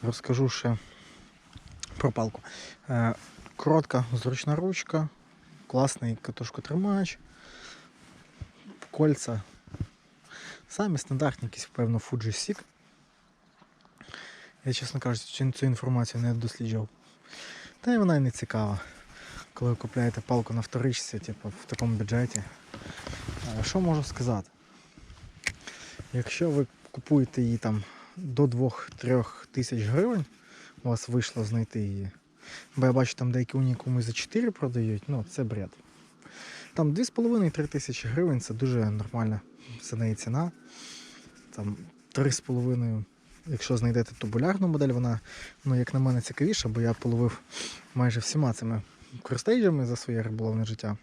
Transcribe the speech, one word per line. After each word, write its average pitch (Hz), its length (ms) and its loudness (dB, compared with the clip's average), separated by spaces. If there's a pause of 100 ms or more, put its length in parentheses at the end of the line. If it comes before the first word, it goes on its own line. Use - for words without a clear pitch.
розкажу 123 460 2
ще 117 280 0 (1200)
про 131 140 2
палку. 110 300 -2 (480)
Е, 117 260 4 (400)
коротка, 147 580 4
зручна 127 420 0
ручка, 160 540 0 (580)
класний 127 540 2
катушкотримач, 185 1000 -2 (1700)
кольця. 135 500 2 (1300)
Самі 196 280 0
стандартні 135 480 -2
якісь, - 200 -8
певно, 117 320 0
Fuji 113 300 -4
Sik. 113 320 -4 (2000)
Я, 131 80 0
чесно 127 260 -4
кажучи, 120 260 -2
цю, 135 260 0
цю - 140 0
інформацію 123 560 2
не 120 120 2
досліджував. 113 540 -2 (960)
Та 247 120 2
й 233 40 6
вона 185 180 6
й 147 40 6
не 127 120 4
цікава, 104 480 0 (760)
коли 123 180 0
ви 113 60 2
купляєте 120 440 0
палку 120 320 0
на 117 80 0
вторичці, 117 580 -2
типу, - 300 -8
в - 160 -14
такому 117 300 0
бюджеті. 110 480 0 (1160)
Е, 107 40 0
що - 160 0
можу 160 240 4
сказати? 120 460 -2 (1600)
Якщо 147 360 0
ви... 143 160 4 (300)
Купуєте 131 460 2
її 117 160 2
там 107 260 0 (340)
до 143 300 2
двох-трьох 123 1040 0
тисяч 123 300 -2
гривень, 165 440 2 (580)
у 127 60 0
вас 117 200 -2
вийшло 120 340 0
знайти 113 360 -2
її. 98 300 -4 (680)
Бо 131 100 4
я 127 80 6
бачу, 127 220 4
там 123 160 -2
деякі 123 260 0
унікуми 127 440 2
за 113 100 -2
чотири 226 400 0
продають, 117 560 -2
ну, 131 220 -2
це - 140 -2
бред. 107 260 -4 (1040)
Там 151 200 4
дві 202 100 2
з 247 60 -2
половиною-три 208 580 2
тисячі 131 420 -4
гривень, 143 320 2
це - 120 -6
дуже 117 380 2
нормальна 107 500 -2 (420)
за - 120 -8
неї 110 200 0
ціна. 147 360 -2 (1040)
Там 104 220 -4 (340)
три 139 200 2
з - 80 -2
половиною, 120 640 0 (420)
якщо 127 300 0
знайдете 117 400 2
тубулярну 160 500 2
модель, 147 260 4
вона, 120 260 2 (460)
ну, 135 100 4
як 123 180 2
на 135 60 4
мене, 127 220 4
цікавіша, 151 480 0
бо 113 120 0
я 117 120 4
половив 117 460 2 (560)
майже 123 240 4
всіма 127 340 2
цими 113 280 -2 (420)
кростейджами 170 600 4
за 120 100 0
своє 113 280 -2
риболовне 110 420 0
життя. 110 380 -4